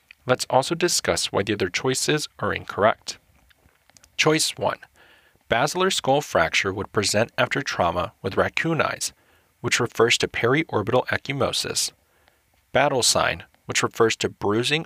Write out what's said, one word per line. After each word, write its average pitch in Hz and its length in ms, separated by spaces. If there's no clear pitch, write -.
Let's 127 240
also 131 240
discuss 165 580
why 101 100
the 104 120
other 95 160
choices 147 580
are 98 140
incorrect. - 640
Choice 156 400
one. - 180
Basilar 151 420
skull 139 300
fracture 90 500
would 98 220
present 104 460
after 131 240
trauma 87 580
with - 160
raccoon 143 460
eyes, - 320
which - 180
refers 117 380
to - 100
periorbital 120 800
ecchymosis, - 840
battle 135 300
sign, - 420
which - 180
refers 113 340
to - 120
bruising 123 580